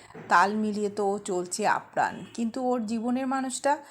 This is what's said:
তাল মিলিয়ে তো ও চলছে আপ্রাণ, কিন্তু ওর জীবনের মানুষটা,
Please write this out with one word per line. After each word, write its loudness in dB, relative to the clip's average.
তাল 6
মিলিয়ে 0
তো -2
ও 0
চলছে -2
আপ্রাণ, 0
কিন্তু -4
ওর 0
জীবনের -2
মানুষটা, 0